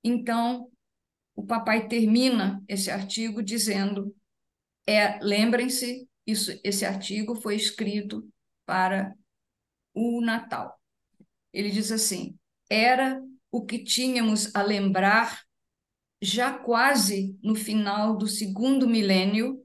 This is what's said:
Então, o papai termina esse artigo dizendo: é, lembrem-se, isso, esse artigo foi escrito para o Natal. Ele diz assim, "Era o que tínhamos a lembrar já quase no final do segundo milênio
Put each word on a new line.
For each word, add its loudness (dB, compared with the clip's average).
Então, -2
o -10
papai 0
termina 2
esse -4
artigo -6
dizendo: -2
é, 2
lembrem-se, 0
isso, -2
esse -2
artigo -4
foi -4
escrito -4
para -2
o -2
Natal. -4
Ele -2
diz -2
assim, -4
"Era 2
o -4
que -8
tínhamos 0
a 0
lembrar 2
já 0
quase 2
no 2
final 0
do -2
segundo 0
milênio 2